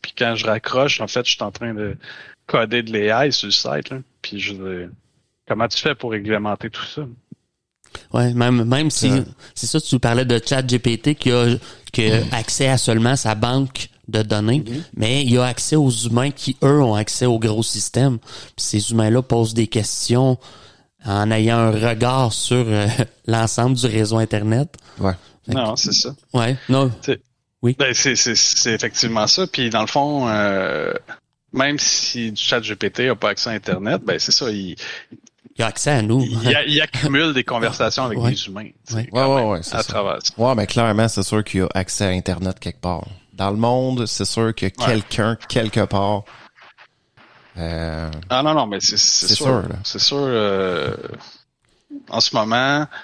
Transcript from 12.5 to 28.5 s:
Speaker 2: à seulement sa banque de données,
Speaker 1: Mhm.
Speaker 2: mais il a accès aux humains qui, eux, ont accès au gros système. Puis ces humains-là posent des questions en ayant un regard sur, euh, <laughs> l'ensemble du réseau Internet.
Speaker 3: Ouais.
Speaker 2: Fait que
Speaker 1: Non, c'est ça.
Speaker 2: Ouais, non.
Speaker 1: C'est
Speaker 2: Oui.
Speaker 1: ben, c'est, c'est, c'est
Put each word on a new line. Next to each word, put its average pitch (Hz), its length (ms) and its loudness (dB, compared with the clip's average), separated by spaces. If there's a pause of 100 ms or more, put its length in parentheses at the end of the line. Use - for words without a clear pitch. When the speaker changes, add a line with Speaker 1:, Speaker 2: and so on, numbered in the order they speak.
Speaker 2:
à 131 100 4
seulement 117 380 4
sa 110 180 0
banque 127 540 -2 (180)
de 110 160 0
données, 107 420 2
Speaker 1:
Mhm. 131 180 -8 (120)
Speaker 2:
mais 127 300 2
il 120 140 6
a 123 80 4
accès - 280 -2
aux 147 160 6
humains 120 400 0
qui, - 320 -6
eux, 147 200 6
ont 113 120 4
accès 107 320 0
au 120 140 2
gros 110 240 0
système. 120 560 0
Puis - 440 -12
ces 104 280 -2
humains-là 113 300 4
posent 117 320 0
des 113 120 2
questions 123 720 2 (680)
en 104 280 0
ayant 110 260 4
un 113 140 4
regard 117 600 2
sur, 123 360 0
euh, 104 180 2 (200)
<laughs> - 200 -16
l'ensemble 113 500 2
du 120 100 0
réseau 110 320 2
Internet. 113 580 0 (240)
Speaker 3:
Ouais. 95 120 2 (320)
Speaker 2:
Fait 120 80 -4
que 131 60 0
Speaker 1:
Non, 110 160 -2
c'est - 180 -2
ça. 127 220 -2 (180)
Speaker 2:
Ouais, 127 240 2 (120)
non. 131 240 4 (100)
Speaker 1:
C'est 127 180 0 (400)
Speaker 2:
Oui. 123 160 2
Speaker 1:
ben, 131 160 2
c'est, 127 220 2
c'est, 113 220 0
c'est - 360 2